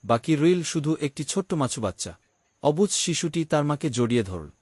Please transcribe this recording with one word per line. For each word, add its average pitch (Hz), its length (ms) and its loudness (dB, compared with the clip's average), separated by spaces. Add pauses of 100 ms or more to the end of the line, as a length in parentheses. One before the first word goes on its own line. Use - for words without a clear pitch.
বাকি 117 320 2
রইল 170 280 4
শুধু 156 380 -2
একটি 147 220 -4
ছোট্ট - 300 -4
মাছু 139 280 -2
বাচ্চা। 107 360 -6 (460)
অবুঝ 156 280 4
শিশুটি 165 540 -2
তার 151 180 2
মাকে 147 260 0
জড়িয়ে 120 340 2
ধরল। 87 260 -8 (120)